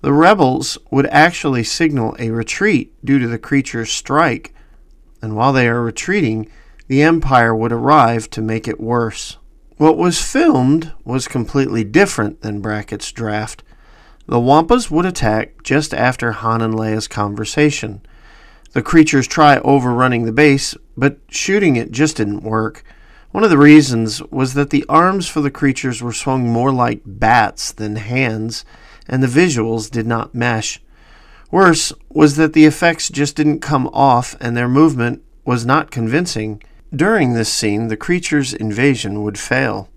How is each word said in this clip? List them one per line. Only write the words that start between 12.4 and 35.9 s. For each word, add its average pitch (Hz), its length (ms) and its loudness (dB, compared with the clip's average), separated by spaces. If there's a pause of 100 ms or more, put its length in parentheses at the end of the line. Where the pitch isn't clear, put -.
than 104 180 -10
Brackett's 104 540 -10
draft. 110 500 -6 (600)
The - 100 -4
Wampas 160 560 2
would 165 140 0
attack 110 580 -4
just 147 300 -2
after 123 400 -2
Han 113 280 -2
and 110 120 -2
Leia's 110 340 -4
conversation. 107 920 -4 (720)
The 120 80 -2
creatures 156 440 4
try 143 340 4
overrunning 127 680 0
the 113 80 -4
base, 143 420 2 (220)
but 135 220 0 (100)
shooting 196 480 0
it 113 160 -8
just 151 240 -2
didn't 104 260 -4
work. 110 400 -4 (480)
One 208 140 0
of 208 40 4
the 160 80 6
reasons 131 640 6
was 131 320 -4
that 143 140 -2
the 143 200 0
arms 180 400 2
for - 100 -4
the 143 100 0
creatures 131 520 -2
were 120 100 -8
swung 131 380 -2
more 120 240 0
like 120 320 -2
bats 110 680 0
than 107 240 -8
hands, 110 680 -6 (420)
and 131 160 0
the 131 40 0
visuals 117 600 0
did 117 160 -4
not 117 300 -4
mesh. 117 460 -4 (680)
Worse 175 420 2 (160)
was 147 260 4
that 156 160 2
the 156 140 6
effects 160 420 2
just 143 300 -4
didn't 151 240 0
come 135 320 -2
off 127 480 2
and 120 160 -4
their 120 100 0
movement 127 560 2 (220)
was 123 200 -2
not 139 240 0
convincing. 113 720 -4 (300)